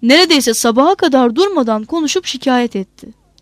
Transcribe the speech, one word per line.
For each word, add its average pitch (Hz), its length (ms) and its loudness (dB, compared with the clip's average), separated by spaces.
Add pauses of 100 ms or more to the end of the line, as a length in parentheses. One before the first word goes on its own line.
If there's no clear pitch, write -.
Neredeyse 277 520 2
sabaha 262 400 2
kadar 262 420 0
durmadan 262 480 -2
konuşup 320 420 -4
şikayet 247 500 -4
etti. - 320 -12 (340)